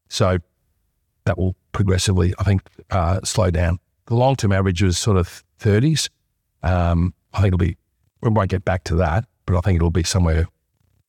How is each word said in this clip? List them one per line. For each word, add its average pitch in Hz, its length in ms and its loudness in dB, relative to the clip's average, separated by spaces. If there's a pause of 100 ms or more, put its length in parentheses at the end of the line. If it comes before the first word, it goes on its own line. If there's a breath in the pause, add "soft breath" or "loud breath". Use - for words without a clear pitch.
So 92 300 0 (840)
that 92 120 -2
will 92 200 -2 (160)
progressively, 92 680 0
I 98 60 -4
think, 98 180 2 (280)
uh, 92 320 0
slow 92 280 0
down. 85 280 0 (280)
The 117 80 -4
long-term 123 360 0
average 95 320 0
was 90 140 2
sort 98 220 0
of - 260 -6 (140)
thirties. 123 500 0 (540)
Um, 87 500 0 (220)
I - 40 -8
think 98 100 2
it'll 90 100 0
be, 90 180 -2 (460)
we 123 80 0
won't 101 200 0
get 92 140 -4
back 92 200 -2
to 85 120 -4
that, 87 300 0 (180)
but 90 120 -2
I 87 40 0
think 92 160 0
it'll 82 140 2
be 85 140 0
somewhere 82 420 0 (640)